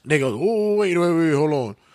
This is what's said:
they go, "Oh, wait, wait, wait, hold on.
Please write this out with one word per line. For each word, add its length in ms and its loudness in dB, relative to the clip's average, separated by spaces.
they 140 0
go, 200 -2
"Oh, 360 0
wait, 220 0
wait, 160 2
wait, 200 2
hold 200 0
on. 220 -4